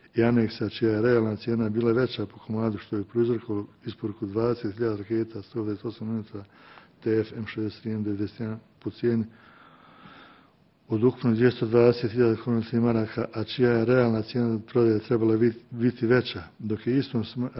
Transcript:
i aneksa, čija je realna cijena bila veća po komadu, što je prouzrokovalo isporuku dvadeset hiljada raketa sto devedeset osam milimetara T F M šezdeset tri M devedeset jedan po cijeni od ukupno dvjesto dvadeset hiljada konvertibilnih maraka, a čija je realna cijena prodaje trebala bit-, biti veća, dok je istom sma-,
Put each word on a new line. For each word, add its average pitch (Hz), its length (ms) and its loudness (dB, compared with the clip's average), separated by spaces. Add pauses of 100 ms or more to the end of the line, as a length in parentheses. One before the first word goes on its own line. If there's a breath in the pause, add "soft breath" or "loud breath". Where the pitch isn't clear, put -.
(160 loud breath)
i 113 80 4
aneksa, 117 460 2
čija 113 220 0
je 107 100 0
realna 113 340 2
cijena 113 340 -2
bila 117 220 2
veća 120 340 0
po - 120 -14
komadu, 110 400 -4
što - 200 -8
je 101 60 -2
prouzrokovalo 110 640 -2 (180)
isporuku 107 400 -8
dvadeset 110 500 -2
hiljada 110 220 -2
raketa 110 440 -6
sto - 180 -12
devedeset 107 260 -6
osam 110 220 -10
milimetara 107 360 -8 (600 loud breath)
T 110 160 2
F 107 180 -4
M 110 100 -8
šezdeset 107 340 -8
tri 113 100 -8
M 107 120 -4
devedeset 101 360 -6
jedan 110 200 -8 (240)
po 107 60 -8
cijeni 117 360 0 (1600 loud breath)
od 110 140 -2
ukupno 123 300 2
dvjesto 120 320 2
dvadeset 120 460 4
hiljada 117 240 2
konvertibilnih 113 500 -2
maraka, 113 480 0
a 110 100 -6
čija 123 280 2
je 113 140 2
realna 117 360 4
cijena 113 460 -2
prodaje 113 320 4
trebala 113 380 2
bit-, 113 220 2 (120)
biti 120 360 -2
veća, 117 360 2 (160)
dok 107 280 -6
je 127 100 2
istom 120 260 -2
sma-, 127 260 -8 (100)